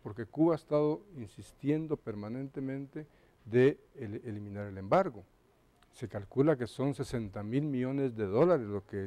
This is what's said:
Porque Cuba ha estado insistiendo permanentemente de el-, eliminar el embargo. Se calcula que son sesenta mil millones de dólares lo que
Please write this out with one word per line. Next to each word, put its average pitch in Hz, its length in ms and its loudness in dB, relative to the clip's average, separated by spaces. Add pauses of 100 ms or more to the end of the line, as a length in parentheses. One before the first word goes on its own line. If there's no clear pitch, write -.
Porque 110 240 -8
Cuba 165 280 4
ha - 20 0
estado 151 460 2 (140)
insistiendo 147 800 -4
permanentemente 135 1080 -8 (380)
de 127 340 6 (160)
el-, 110 300 -8
eliminar 104 420 -8
el 98 100 -10
embargo. 113 480 0 (680)
Se - 160 -10
calcula 127 500 0
que 120 80 -4
son 135 260 -2
sesenta 110 500 -6
mil 117 220 -2
millones 135 500 -2
de 107 120 -2
dólares 131 400 4
lo 101 180 -4
que 98 220 -6